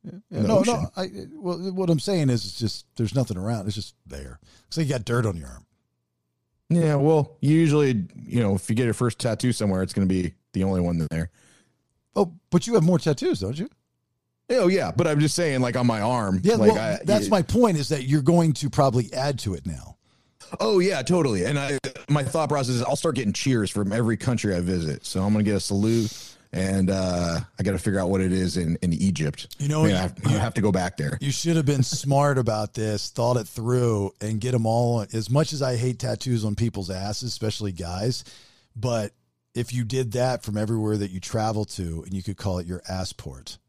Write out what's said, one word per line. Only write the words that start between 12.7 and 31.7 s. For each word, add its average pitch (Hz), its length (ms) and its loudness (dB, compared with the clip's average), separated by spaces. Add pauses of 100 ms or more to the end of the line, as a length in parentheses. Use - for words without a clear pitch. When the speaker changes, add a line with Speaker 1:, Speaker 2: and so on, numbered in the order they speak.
Speaker 1:
have 165 80 6
more 170 140 4
tattoos, 240 420 0
don't 104 180 -6
you? 214 120 -8 (800)
Speaker 2:
Oh, 240 180 4
yeah, 160 280 2
but 165 120 4
I'm 147 120 2
just 151 160 2
saying, 147 260 2
like, 120 140 0
on 123 120 2
my 110 140 2
arm. 107 420 0
Speaker 1:
Yeah, 220 120 4
Speaker 2:
like, 214 180 6
Speaker 1:
well, 214 60 0
Speaker 2:
I, 214 240 -2
Speaker 1:
that's 202 240 2
Speaker 2:
it - 40 0
Speaker 1:
my 196 100 4
point, 208 360 2
is 139 120 -2
that 139 160 -2
you're 143 160 4
going 165 320 4
to 135 160 -4
probably 123 440 2
add 135 260 -2
to 98 160 -4
it 69 100 -12
now. 65 320 -10 (640)
Speaker 2:
Oh, 208 200 4
yeah, 180 220 2
totally. 120 440 2
And 143 140 0
I, 139 180 -2 (320)
my 147 140 0
thought 151 260 0
process 131 260 0
is 120 80 0
I'll 127 120 0
start 156 200 -2
getting 110 180 -2
cheers 113 380 2
from 101 200 -2
every 113 260 0
country 104 380 0
I 87 60 0
visit. 87 440 -2
So 95 180 -2
I'm 104 100 2
gonna 107 100 2
get 104 120 2
a 95 40 0
salute, 107 520 0 (420)
and, 95 380 2
uh, 87 480 0 (200)
I 95 40 -2
gotta 95 160 0
figure 98 200 0
out 92 120 0
what 95 100 2
it 92 100 2
is 92 240 0
in, 85 280 0
in 87 100 2
Egypt. 78 680 -2
Speaker 1:
You 143 80 -2
know, 151 140 2
Speaker 2:
Man, 107 100 6
Speaker 1:
you, 92 60 2
Speaker 2:
I - 40 2
have, 92 140 -4 (100)
I - 60 4
Speaker 1:
you, 107 60 4
Speaker 2:
have - 160 0
to 113 80 0
go 101 100 2
back 90 260 -2
there. - 220 -4
Speaker 1:
you 139 120 -2
should 165 260 0
have 151 80 2
been 135 180 2